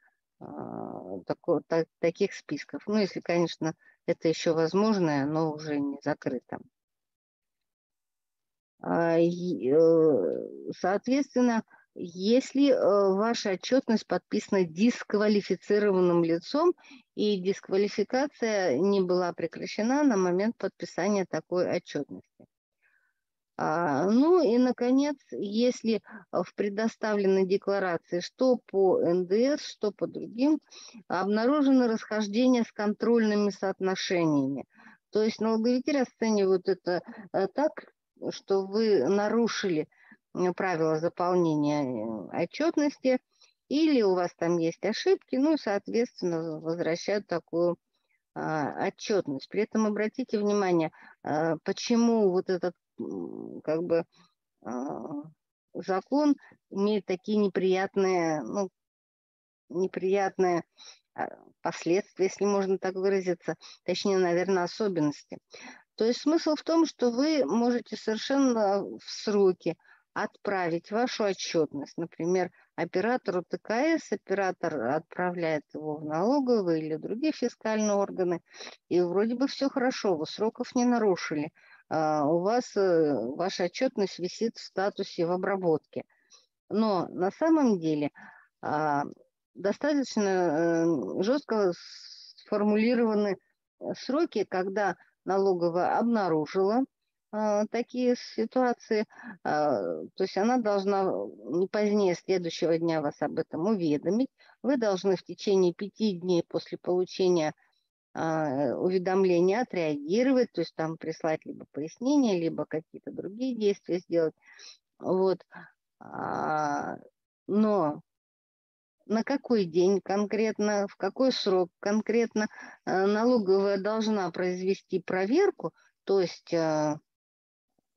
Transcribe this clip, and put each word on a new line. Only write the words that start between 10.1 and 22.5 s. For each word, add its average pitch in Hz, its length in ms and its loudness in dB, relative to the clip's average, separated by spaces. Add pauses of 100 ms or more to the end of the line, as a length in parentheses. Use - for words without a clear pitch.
соответственно, 240 880 0 (380)
если, 226 680 2
э, 190 420 4
ваша 220 400 0
отчетность 240 540 0
подписана 190 560 0
дисквалифицированным 202 1600 2
лицом, 277 500 0 (420)
и 208 220 0
дисквалификация 202 1400 -2
не 196 240 2
была 180 320 0
прекращена 208 720 -2
на 262 120 4
момент 190 420 2
подписания 190 680 -2
такой 170 440 -2
отчетности. - 760 -8 (1120)